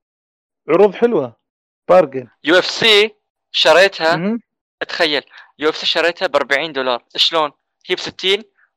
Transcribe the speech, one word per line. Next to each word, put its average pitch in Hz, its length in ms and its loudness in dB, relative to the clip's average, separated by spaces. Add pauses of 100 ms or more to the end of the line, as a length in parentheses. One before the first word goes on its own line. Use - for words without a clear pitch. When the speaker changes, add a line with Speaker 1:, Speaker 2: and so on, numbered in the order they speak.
(680)
Speaker 1:
عروض 185 240 4
حلوة. 170 420 -2 (540)
بارجن. 131 380 2 (160)
Speaker 2:
يو 165 160 4
اف 170 60 -2
سي 220 500 0 (360)
شريتها. 170 640 2
Speaker 1:
مهم. 208 260 -6 (460)
Speaker 2:
تخيل، 151 360 -2 (360)
يو 147 100 0
اف 156 80 -6
سي - 80 -10
شريتها 170 420 -2
بأربعين 143 460 -2
دولار. 127 320 -4 (100)
شلون؟ 156 360 -2 (340)
هي 185 100 -4
بستين 190 480 -6 (340)